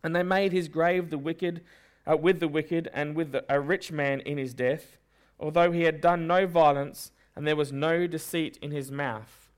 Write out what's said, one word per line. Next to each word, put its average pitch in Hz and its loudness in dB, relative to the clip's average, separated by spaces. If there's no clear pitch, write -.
And 165 -4
they 180 2
made 190 2
his 175 0
grave 165 0
the 151 -4
wicked, 165 -6
uh, 156 4
with 165 2
the 165 0
wicked 156 -2
and 147 -4
with 156 -4
the, 135 -4
a 143 2
rich 170 -4
man 139 -2
in 143 -6
his 131 -6
death, 123 -2
although 170 2
he 170 0
had 156 2
done 170 2
no 185 4
violence 151 2
and 147 -4
there 156 2
was 143 0
no 165 0
deceit 160 -4
in 147 -8
his 135 -6
mouth. 123 -8